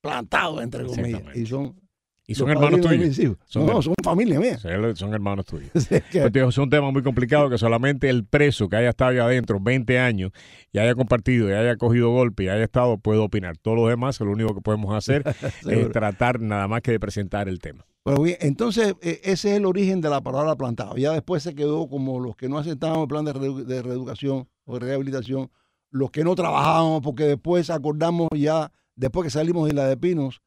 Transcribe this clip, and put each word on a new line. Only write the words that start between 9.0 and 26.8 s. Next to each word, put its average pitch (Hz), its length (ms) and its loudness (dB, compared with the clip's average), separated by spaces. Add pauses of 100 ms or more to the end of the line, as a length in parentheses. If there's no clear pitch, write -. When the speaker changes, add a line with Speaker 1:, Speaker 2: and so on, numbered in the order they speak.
Speaker 2:
ahí 127 60 2
adentro 117 420 2
veinte 123 400 2
años 104 320 0 (400)
y 101 80 -2
haya 117 160 4
compartido 117 540 2
y 98 40 2
haya 113 220 2
cogido 120 360 2
golpe 120 340 2
y - 20 -2
haya 104 160 0
estado 123 340 2
puede 107 220 2
opinar. 92 380 -4
Todos 113 200 -2
los 113 120 4
demás, 123 320 -2
lo 101 100 -2
único 110 240 -2
que 95 60 -10
podemos 107 340 -2
hacer 135 280 0
Speaker 1:
<laughs> - 200 -6
Speaker 2:
es 139 100 -6 (100)
Speaker 1:
Seguro. 113 280 0
Speaker 2:
tratar 113 480 0
nada 104 300 -2
más 113 120 -2
que 123 100 0
de 110 80 2
presentar 101 500 -4
el 90 100 -6
tema. 73 260 -18 (180)
Speaker 1:
Pues 139 180 2
bien, 170 180 0
entonces, 202 640 0
eh, 170 240 -6
ese 196 260 0
es 202 60 2
el 208 80 0
origen 190 340 0
de 156 100 -2
la 139 120 0
palabra 143 340 -2
plantado. 117 400 -6
Ya 139 160 0
después 160 320 -2
se 165 100 -10
quedó 147 360 -2
como 131 320 -4
los 123 160 -8
que 127 100 -8
no 139 100 -4
aceptábamos 160 460 -4
el 143 60 -4
plan 151 160 -4
de 147 80 -4
reedu-, 135 320 -6
de 127 160 -6
reeducación 127 680 -6 (180)
o 127 100 -10
de 123 100 -8
rehabilitación, 135 680 -4 (400)
los 135 180 -2
que 147 140 -2
no 180 120 2
trabajábamos, 160 680 2